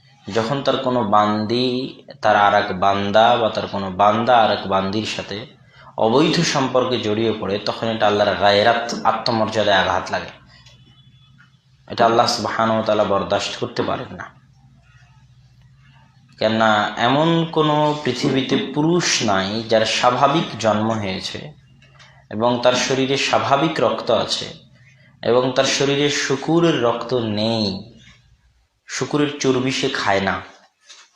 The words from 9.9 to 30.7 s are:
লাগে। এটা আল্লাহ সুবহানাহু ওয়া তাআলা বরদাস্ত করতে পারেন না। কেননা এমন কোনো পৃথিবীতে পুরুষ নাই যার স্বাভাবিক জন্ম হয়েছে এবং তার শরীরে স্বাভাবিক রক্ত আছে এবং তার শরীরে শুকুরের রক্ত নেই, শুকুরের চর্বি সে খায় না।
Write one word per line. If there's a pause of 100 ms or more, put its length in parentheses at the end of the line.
লাগে। (1600)
এটা
আল্লাহ
সুবহানাহু
ওয়া
তাআলা
বরদাস্ত
করতে
পারেন
না। (2000)
কেননা
এমন
কোনো
পৃথিবীতে (180)
পুরুষ
নাই
যার
স্বাভাবিক
জন্ম
হয়েছে (800)
এবং
তার
শরীরে
স্বাভাবিক
রক্ত
আছে (520)
এবং
তার
শরীরে
শুকুরের
রক্ত
নেই, (920)
শুকুরের
চর্বি
সে
খায়
না। (760)